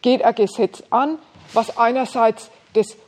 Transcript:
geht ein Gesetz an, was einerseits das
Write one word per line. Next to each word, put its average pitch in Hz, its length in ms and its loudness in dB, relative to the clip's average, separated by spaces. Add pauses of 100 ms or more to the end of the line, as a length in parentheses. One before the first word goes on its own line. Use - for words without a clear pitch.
geht 247 220 2
ein 233 120 2
Gesetz 202 560 -2
an, 285 260 0 (360)
was 220 240 -2
einerseits 233 760 0 (220)
das 214 220 0 (120)